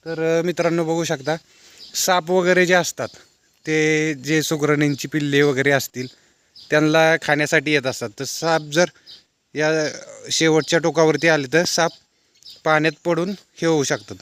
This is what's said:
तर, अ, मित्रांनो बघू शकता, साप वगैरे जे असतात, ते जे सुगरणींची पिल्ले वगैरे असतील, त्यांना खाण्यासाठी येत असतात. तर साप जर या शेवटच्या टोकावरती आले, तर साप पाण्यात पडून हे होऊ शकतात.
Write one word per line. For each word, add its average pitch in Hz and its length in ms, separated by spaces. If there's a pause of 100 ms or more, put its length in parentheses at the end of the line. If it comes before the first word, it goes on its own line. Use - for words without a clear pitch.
तर, 160 340
अ, - 20
मित्रांनो 170 420
बघू 165 200
शकता, 151 320 (600)
साप 180 360
वगैरे 180 340
जे 175 80
असतात, 160 340 (580)
ते 156 480
जे 143 280
सुगरणींची 147 680
पिल्ले 143 340
वगैरे 139 300
असतील, 127 360 (640)
त्यांना 156 520
खाण्यासाठी 151 500
येत 139 140
असतात. 120 240 (100)
तर 139 40
साप 160 380
जर 151 240 (720)
या 156 140 (600)
शेवटच्या 160 480
टोकावरती 156 480
आले, 151 260
तर 170 120
साप 165 260 (720)
पाण्यात 156 300 (100)
पडून 170 260
हे - 360
होऊ 156 180
शकतात. 107 380